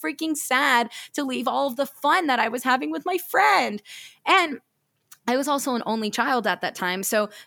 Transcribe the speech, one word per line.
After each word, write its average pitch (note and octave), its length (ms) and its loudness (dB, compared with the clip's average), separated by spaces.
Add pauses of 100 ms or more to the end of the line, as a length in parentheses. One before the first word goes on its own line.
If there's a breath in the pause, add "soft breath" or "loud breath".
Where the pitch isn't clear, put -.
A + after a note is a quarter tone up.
freaking D#4+ 320 -4
sad B3+ 540 2 (240 loud breath)
to D4 100 -2
leave B3+ 240 -2
all C4 200 0
of A#3+ 80 -4
the C4+ 100 0
fun E4+ 400 0
that B3+ 140 2
I A3+ 80 2
was A#3+ 160 -4
having C4 260 0
with D#4 160 -6
my F4 140 0
friend. F4 600 2 (460 loud breath)
And E4+ 340 2 (720)
I B3 60 2
was C#4 140 0
also C#4 260 0
an A3+ 100 -2
only A3 240 -2
child A#3+ 380 0
at F3+ 140 -2
that F3 120 -4
time, F#3 300 -2
so G#3+ 260 0 (180 loud breath)